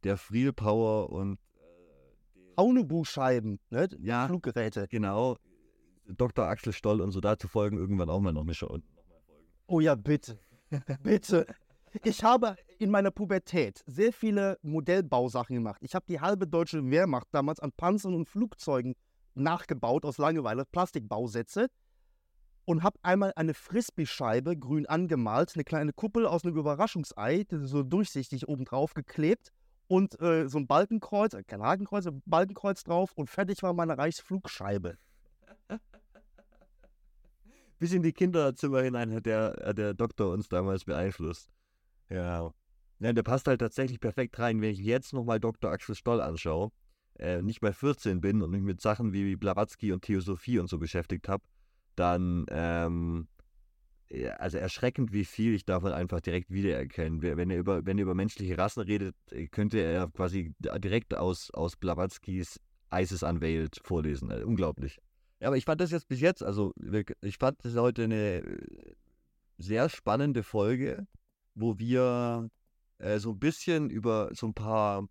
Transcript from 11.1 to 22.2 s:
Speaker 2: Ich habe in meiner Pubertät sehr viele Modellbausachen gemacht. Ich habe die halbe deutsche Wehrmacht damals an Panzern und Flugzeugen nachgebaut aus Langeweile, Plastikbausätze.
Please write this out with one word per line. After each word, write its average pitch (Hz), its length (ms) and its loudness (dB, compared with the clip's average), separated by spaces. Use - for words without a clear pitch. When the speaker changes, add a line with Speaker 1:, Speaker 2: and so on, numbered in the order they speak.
Speaker 2:
Ich - 220 0
habe 226 320 6
in 202 120 2
meiner 196 220 4
Pubertät 175 760 0
sehr 190 260 2
viele 202 500 0
Modellbausachen 135 920 0
gemacht. 113 280 -2
Ich - 120 -10
habe 185 140 -2
die 160 120 -4
halbe 185 260 0
deutsche 160 440 0
Wehrmacht 151 400 4
damals 147 300 0
an 147 120 -4
Panzern 190 420 0
und 160 140 -2
Flugzeugen 139 680 -2
nachgebaut 143 680 0
aus 147 140 -4
Langeweile, 139 460 0
Plastikbausätze. 120 1040 -2